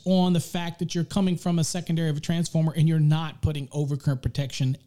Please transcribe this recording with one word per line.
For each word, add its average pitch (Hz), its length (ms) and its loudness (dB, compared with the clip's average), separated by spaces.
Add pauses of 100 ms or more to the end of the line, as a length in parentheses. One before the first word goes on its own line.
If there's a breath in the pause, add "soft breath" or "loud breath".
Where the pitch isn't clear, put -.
on 180 260 4
the 165 80 4
fact 170 380 -6
that 165 160 -4
you're 170 100 0
coming 185 320 0
from 170 220 0
a 160 60 2
secondary 165 440 -2
of 147 80 -2
a 147 40 -6
transformer 165 540 0
and 160 140 4
you're 160 100 2
not 156 440 0
putting 147 260 -2
overcurrent 143 540 -2
protection 131 640 -2